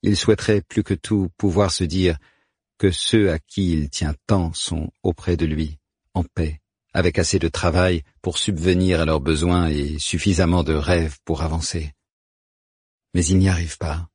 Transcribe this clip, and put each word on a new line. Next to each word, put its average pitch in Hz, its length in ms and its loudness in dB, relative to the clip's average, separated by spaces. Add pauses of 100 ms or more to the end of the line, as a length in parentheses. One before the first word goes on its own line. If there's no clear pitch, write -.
Il 104 120 4
souhaiterait 104 460 2
plus - 220 -4
que - 100 -2
tout 95 440 -2
pouvoir 98 340 2
se - 120 -2
dire 87 340 0 (600)
que 95 140 2
ceux 101 400 2
à 80 80 -2
qui 90 340 -2
il 76 160 -2
tient 76 260 -4 (120)
tant 87 260 0
sont 80 380 -6 (120)
auprès 87 340 -2
de 82 80 0
lui, 78 340 -4 (340)
en 90 100 -2
paix, 78 380 -6 (320)
avec 87 260 0
assez 87 200 0
de 82 80 0
travail 90 560 0 (180)
pour - 160 -4
subvenir 90 640 2
à 80 40 0
leurs 78 160 0
besoins 82 480 0
et 73 300 -4
suffisamment 87 640 2
de 76 100 0
rêves 80 520 0
pour 78 160 -4
avancer. 80 520 -4 (1200)
Mais 87 120 2
il 95 120 2
n'y 95 120 4
arrive 85 280 -2
pas. 82 380 -6